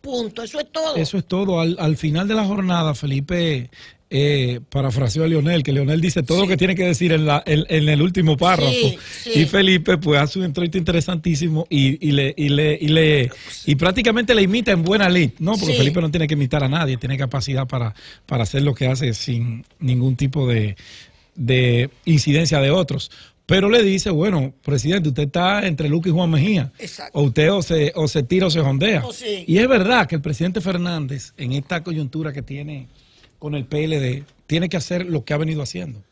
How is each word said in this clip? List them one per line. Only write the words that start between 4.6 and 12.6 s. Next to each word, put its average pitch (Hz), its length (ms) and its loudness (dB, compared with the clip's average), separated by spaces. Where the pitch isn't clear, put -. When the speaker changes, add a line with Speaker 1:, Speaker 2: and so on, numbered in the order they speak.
Speaker 2:
parafraseó 135 540 0
a - 20 2
Lionel, 160 380 2
que 143 80 -2
Lionel 143 280 2
dice 170 220 0
todo 160 160 0
lo 196 60 4
Speaker 1:
Sí. 185 60 0
Speaker 2:
que 185 60 2
tiene 185 200 2
que 185 80 0
decir 180 260 2
en 156 160 2
la, 147 180 2
en, 151 240 2
en 151 200 2
el 147 120 4
último 170 360 2
párrafo. 165 340 4
Speaker 1:
Sí, 233 280 0
sí. 240 100 -8
Speaker 2:
Y 165 120 6
Felipe, 185 520 2
pues, 147 220 2
hace 151 180 -2
un 185 60 -2
entrevista 175 340 -2
interesantísimo 165 920 -2
y, 139 380 2
y 147 60 2
le, 139 240 2
y 147 140 -2
le, 151 300 2